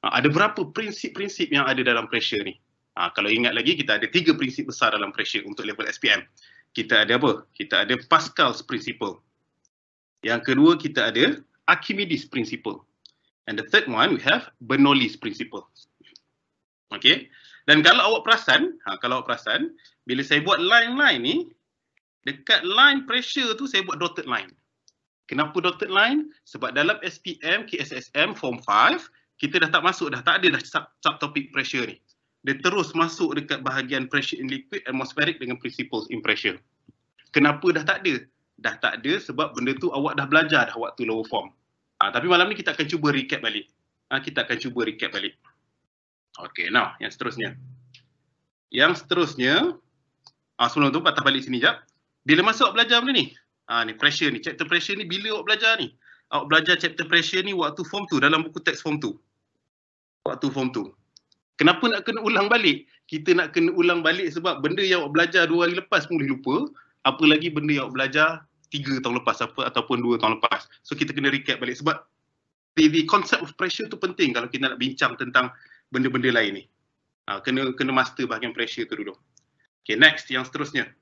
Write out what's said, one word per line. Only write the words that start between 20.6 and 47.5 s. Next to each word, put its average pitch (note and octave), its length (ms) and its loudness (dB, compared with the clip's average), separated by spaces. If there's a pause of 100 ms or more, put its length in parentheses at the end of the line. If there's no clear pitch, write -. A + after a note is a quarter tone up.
line-line A#3 640 4
ni, G#3+ 120 0 (920)
dekat D3 320 0
line C4+ 480 4
pressure B3 480 -2
tu B3 80 -8
saya G3 240 0
buat D#3 80 -6
dotted E3+ 320 -4
line. G#2 240 -6 (800)
Kenapa D#3 320 -2
dotted F3+ 240 -2
line? A#3+ 400 2 (160)
Sebab A#2 320 -6
dalam F3+ 240 2
S F#3 240 -10
P F3 160 -12
M, F#3+ 240 -2
K - 160 -8
S C#3+ 160 -8
S - 160 -14
M, E3+ 240 0
form B2 240 -6
five, C#3 400 4 (340)
kita C#3+ 240 -4
dah D#3+ 80 2
tak D#3+ 160 0
masuk, E3+ 320 -2
dah B2 80 -10
tak D3 180 2
ada F3 140 4
dah B2+ 80 -4
sub, - 240 -6 (160)
subtopik D3 480 -4
pressure C3+ 400 -4
ni. - 80 -18 (480)
Dia C3+ 160 -2
terus F3+ 320 0
masuk E3 400 0
dekat C#3+ 320 -6
bahagian C3 400 -4
pressure C#3 320 -2
in C3 80 -6
liquid, C3+ 400 -8
atmospheric C3+ 560 -4
dengan B2 160 -8
principles A#2+ 560 -8
in A2 80 -8
pressure. G#2 320 -2 (800)
Kenapa D3 400 4
dah D#3 80 0
tak F#3 240 -2
ada? C3 160 -2 (400)
Dah A2 160 -4
tak A2+ 240 -4
ada D#3 160 -2
sebab D3 400 -4
benda B2+ 160 -2
tu D3+ 160 -2
awak C#3 240 -4
dah C#3 160 -4
belajar D3 400 4
dah - 80 -10
waktu A#2 240 -6
lower A2 240 -2
form. G2 240 -4 (480)
Ha, G2 160 2
tapi C#3+ 160 0
malam F3+ 160 6
ni G#3 80 -6
kita E3+ 240 -6
akan D#3 80 -2
cuba D3+ 240 0
recap C3+ 320 -2
balik. G#2+ 240 -6 (480)
Ha, C3+ 80 -2
kita - 240 -4
akan A#2+ 160 -2
cuba A#2+ 240 -2
recap G#2+ 240 -6
balik. G2 240 -8 (1040)
Okey, F#2 320 -8
now G#2 320 0
yang A2 80 -6
seterusnya. A2+ 480 -8 (1120)